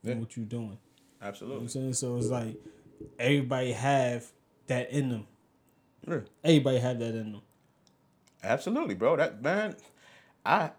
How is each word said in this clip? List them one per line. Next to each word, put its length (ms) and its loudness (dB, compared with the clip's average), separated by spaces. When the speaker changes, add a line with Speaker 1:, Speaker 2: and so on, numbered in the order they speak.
Speaker 1:
in 60 -6
Speaker 2:
Yeah. 60 -2
Speaker 1:
what 200 -8
you 80 -6
doing. 340 -8
Speaker 2:
Absolutely. 340 -10
Speaker 1:
You 40 -8
know 40 -8
what 0 -
I'm 60 -8
saying? 240 -4
So 240 -2
it's 100 0
like, 280 -2
everybody 540 2
have 540 2
that 240 -2
in 180 0
them. 180 -6
Speaker 2:
Yeah. 120 -2
Speaker 1:
Everybody 360 6
have 200 0
that 160 -2
in 180 -6
them. 80 -14
Speaker 2:
Absolutely, 520 0
bro. 220 4
That, 240 0
man, 340 0
I, 340 2